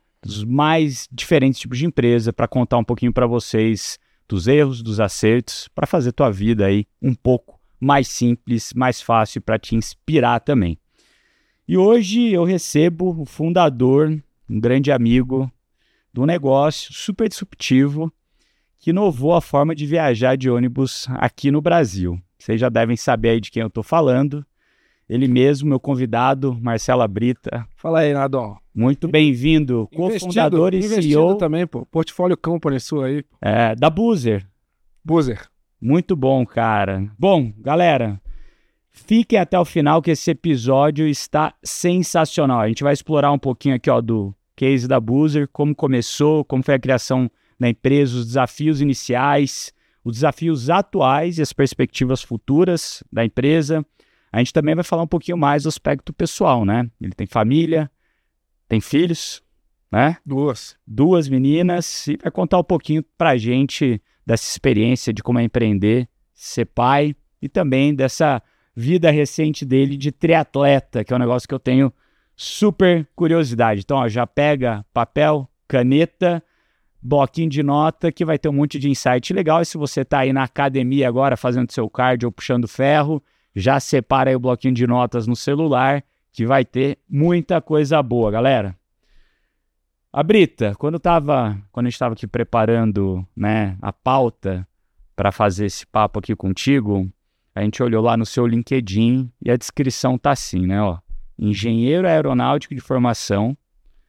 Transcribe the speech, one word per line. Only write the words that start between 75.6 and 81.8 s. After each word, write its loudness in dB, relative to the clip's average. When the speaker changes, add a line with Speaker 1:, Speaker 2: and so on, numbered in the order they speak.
Speaker 1:
caneta, 0
bloquinho 0
de -2
nota, 0
que -4
vai -2
ter -4
um -2
monte 0
de -2
insight 0
legal. 2
E 0
se -12
você -4
tá 0
aí 0
na 0
academia 0
agora, 0
fazendo -2
seu -4